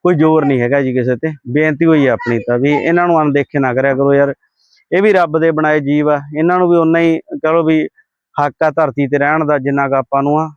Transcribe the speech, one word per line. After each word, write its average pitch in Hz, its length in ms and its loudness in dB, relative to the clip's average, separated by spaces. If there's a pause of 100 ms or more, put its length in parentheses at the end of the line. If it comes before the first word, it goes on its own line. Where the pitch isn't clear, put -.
ਕੋਈ 180 120 2
ਜ਼ੋਰ 156 300 2
ਨਹੀਂ 131 160 0
ਹੈਗਾ 135 200 0
ਜੀ 131 120 -2
ਕਿਸੇ 123 220 0
ਤੇ। 156 160 -6 (180)
ਬੇਨਤੀ 156 360 0
ਹੋਈ 151 220 4
ਆ 120 60 2
ਆਪਣੀ 117 260 -2
ਤਾਂ 120 200 -2
ਵੀ 143 120 0
ਇਹਨਾਂ 170 360 0
ਨੂੰ 165 140 2
ਅਣਦੇਖੇ 143 380 -2
ਨਾ 131 140 -2
ਕਰਿਆ 135 200 0
ਕਰੋ 139 200 0
ਯਾਰ, 139 200 2 (580)
ਇਹ 180 100 2
ਵੀ 208 120 4
ਰੱਬ 160 260 0
ਦੇ 160 120 2
ਬਣਾਏ 151 280 0
ਜੀਵ 147 300 0
ਆ, 143 120 0 (160)
ਇਹਨਾਂ 180 220 0
ਨੂੰ 180 100 2
ਵੀ 170 80 4
ਉਨਾ 165 220 2
ਹੀ 165 180 0
ਕਹਿ 160 360 -4
ਲਓ 165 100 2
ਵੀ 156 240 0 (580)
ਹੱਕ 143 180 -4
ਆ 156 60 2
ਧਰਤੀ 143 380 -2
ਤੇ 139 100 -2
ਰਹਿਣ 151 280 0
ਦਾ 147 120 0
ਜਿੰਨਾ 139 300 -2
ਕੁ 135 80 -2
ਆਪਾਂ 139 280 -2
ਨੂੰ 147 160 0
ਆ। 156 180 -6